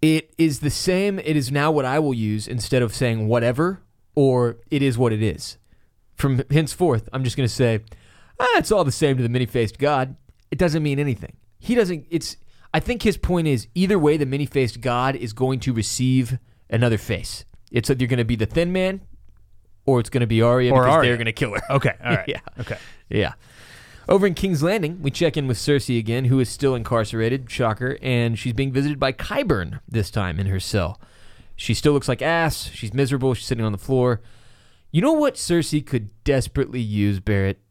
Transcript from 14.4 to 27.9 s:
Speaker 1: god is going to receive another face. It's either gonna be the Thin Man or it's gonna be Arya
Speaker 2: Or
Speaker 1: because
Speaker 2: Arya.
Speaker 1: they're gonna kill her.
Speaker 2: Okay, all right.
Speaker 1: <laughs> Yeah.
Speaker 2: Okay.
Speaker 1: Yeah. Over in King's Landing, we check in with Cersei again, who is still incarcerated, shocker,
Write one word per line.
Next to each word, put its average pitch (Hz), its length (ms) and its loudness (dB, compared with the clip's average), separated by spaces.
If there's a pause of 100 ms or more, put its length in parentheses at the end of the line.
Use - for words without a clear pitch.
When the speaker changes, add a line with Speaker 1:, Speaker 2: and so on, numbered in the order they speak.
Speaker 1:
god 123 340 0
is 113 180 -8
going 127 280 -2
to 135 120 -2
receive 127 640 0 (320)
another 113 300 2
face. - 460 -8 (260)
It's 120 180 0
either 127 160 2
gonna 120 200 0
be 113 100 0
the 107 100 -2
Thin 170 260 0
Man 185 300 -2 (840)
or 131 140 4
it's 113 100 -4
gonna 120 180 0
be 110 160 4
Arya 123 280 4
Speaker 2:
Or 131 120 6
Speaker 1:
because 131 120 6
Speaker 2:
Arya. 139 140 4
Speaker 1:
they're 120 80 2
gonna 113 140 -2
kill 113 240 -4
her. 98 60 -2 (100)
Speaker 2:
Okay, 135 220 2 (100)
all 120 120 0
right. 95 120 -4
Speaker 1:
<laughs> - 0 -
Yeah. - 120 -6 (200)
Speaker 2:
Okay. 117 180 -8 (320)
Speaker 1:
Yeah. 107 240 0 (760)
Over 196 200 4
in 180 80 2
King's 180 260 0
Landing, 175 400 -2
we 139 100 -2
check 160 260 -2
in 139 100 -2
with 123 100 -2
Cersei 139 400 0
again, 117 280 -2
who 131 140 4
is 120 100 0
still 135 260 0
incarcerated, 117 720 -2
shocker, 123 520 -2